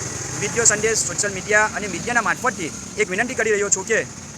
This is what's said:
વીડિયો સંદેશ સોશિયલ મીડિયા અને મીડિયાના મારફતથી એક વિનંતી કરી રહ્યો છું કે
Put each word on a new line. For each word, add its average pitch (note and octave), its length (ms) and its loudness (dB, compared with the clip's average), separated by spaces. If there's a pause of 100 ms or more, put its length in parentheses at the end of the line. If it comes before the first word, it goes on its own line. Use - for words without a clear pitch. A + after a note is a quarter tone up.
(400)
વીડિયો G#3 240 0
સંદેશ G#3 340 4
સોશિયલ G3 360 -2
મીડિયા G#3 420 4
અને G3 100 -4
મીડિયાના G3+ 360 0
મારફતથી F#3 480 0 (280)
એક G3+ 120 2
વિનંતી A3+ 240 -2
કરી A3+ 160 2
રહ્યો G3+ 180 2
છું F#3+ 180 2
કે F#3 200 2 (320)